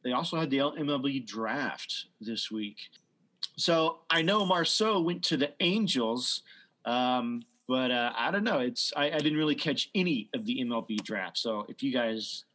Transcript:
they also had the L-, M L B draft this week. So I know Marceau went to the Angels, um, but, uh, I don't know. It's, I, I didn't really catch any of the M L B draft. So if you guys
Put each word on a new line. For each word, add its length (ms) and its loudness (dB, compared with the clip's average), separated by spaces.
they 80 -2
also 260 -2
had 140 0
the 80 2
L-, 180 0
M 120 -2
L 100 0
B 200 -2
draft 840 -6
this 300 -6
week. 380 -8
So 520 2
I 120 4
know 240 4
Marceau 560 2
went 240 0
to 120 2
the 240 0
Angels, 840 2
um, 580 0
but, 240 2
uh, 240 0
I 160 0
don't 120 2
know. 160 2
It's, 360 -2
I, 160 2
I 60 0
didn't 200 2
really 180 2
catch 400 -2
any 380 2
of 120 -4
the 160 -2
M 100 0
L 120 0
B 140 -4
draft. 420 -6
So 300 -2
if 140 -12
you 80 0
guys 640 -2